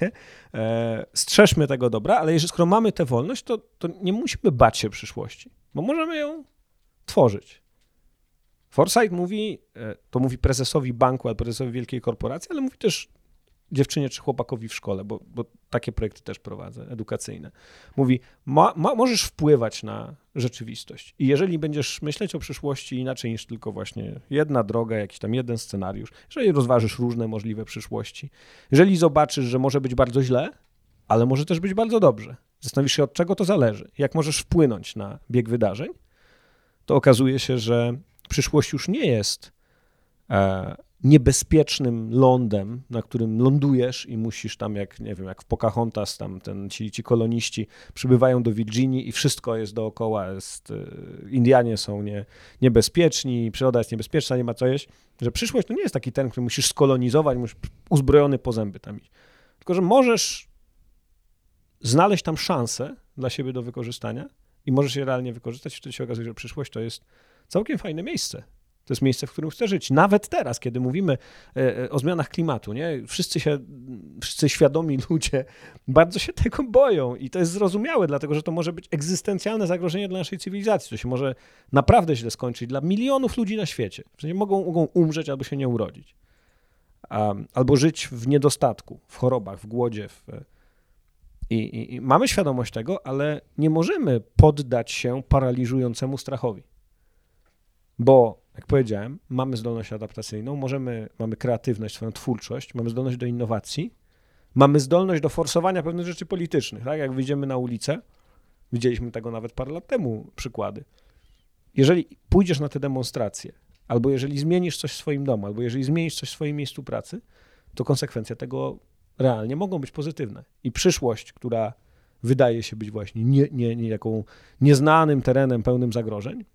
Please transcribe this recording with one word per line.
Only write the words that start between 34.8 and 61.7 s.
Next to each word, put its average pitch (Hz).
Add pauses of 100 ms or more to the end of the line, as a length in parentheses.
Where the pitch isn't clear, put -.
na 104 (120)
bieg 120
wydarzeń, 113 (960)
to 143
okazuje 131
się, 127
że 120 (300)
przyszłość -
już 143
nie 254
jest, - (800)
e, 95 (280)
niebezpiecznym 131
lądem, 123
na 117
którym 113
lądujesz 135
i 117
musisz 110
tam, 107
jak, 101
nie 107
wiem, 95
jak 92
w -
Pocahontas, 110
tam 98
ten, 98
ci, 110
ci -
koloniści 113 (280)
przybywają 127
do 113
Virginii 123
i 117
wszystko -
jest 107
dookoła, 110
jest, -
e, 90
Indianie 123
są 104
nie-, 104 (380)
niebezpieczni, 123
przyroda 120
jest 110
niebezpieczna, 127
nie 123
ma 117
co 127
jeść, 131 (320)
że 120
przyszłość 233
to 226
nie 392
jest -
taki 123
ten, 131
który 123
musisz 123
skolonizować, 135
musisz 120 (340)
uzbrojony 143
po 123
zęby 107
tam 107
iść. - (480)
Tylko, -
że 190
możesz 233 (1300)